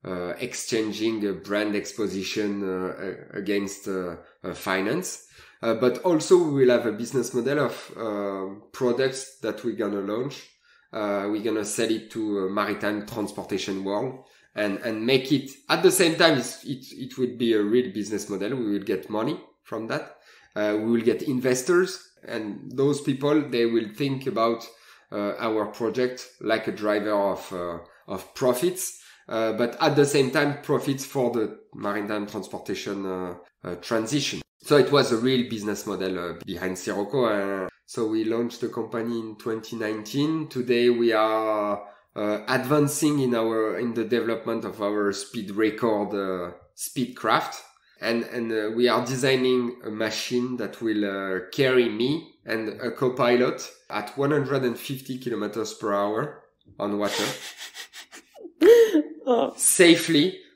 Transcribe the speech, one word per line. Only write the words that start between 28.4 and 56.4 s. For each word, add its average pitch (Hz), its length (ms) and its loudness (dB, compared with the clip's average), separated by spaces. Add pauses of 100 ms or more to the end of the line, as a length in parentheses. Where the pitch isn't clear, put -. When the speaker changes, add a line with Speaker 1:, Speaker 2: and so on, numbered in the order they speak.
Speaker 1:
uh, 110 240 0
but 120 260 -2
at 151 160 4
the 143 100 8
same 139 260 4
time, 143 300 0
profits 135 440 -2
for 123 260 0
the 110 260 0 (160)
maritime 104 540 -4
transportation, 98 800 -6
uh, 92 300 -6 (280)
uh, 87 120 -6
transition. 113 640 -2 (220)
So 147 140 6
it 131 140 6
was 135 220 4
a 110 40 2
real 123 320 2
business 107 380 -4
model, 95 320 -2
uh, 87 140 -6 (120)
behind 92 320 -6
Sirocco. 104 480 -2 (400)
Uh, 87 40 -8 (160)
so 117 220 -4
we 110 180 0
launched 117 360 -2
the 117 80 -2
company 113 500 -4
in 110 180 -10
twenty 110 400 -6
nineteen. 135 720 -2
Today 123 400 2
we 117 240 4
are, 110 680 2 (340)
uh, 104 320 0
advancing 143 760 2
in 123 140 4
our, 110 440 2
in 120 140 -2
the 117 100 0
development 113 640 0
of 101 160 -6
our 101 320 2
speed 104 380 -8
record, 107 600 2
uh, 92 380 -4 (240)
Speedcraft. - 800 -2 (480)
And, 117 200 0
and, 117 280 -6
uh, 110 240 -2
we 120 120 4
are 120 180 4
designing 127 800 2
a 107 60 -6
machine 123 680 -2
that 104 240 -6
will, 107 240 0
uh, 98 340 -2 (120)
carry 127 360 4
me 127 460 -2 (120)
and 113 240 -4 (120)
a 120 100 -4
co-pilot 123 760 2 (220)
at - 280 -8
one 139 140 2
hundred 135 320 0
and 117 140 0
fifty 135 400 -8
kilometers 107 560 -4
per 107 200 -4
hour 107 500 -2 (360)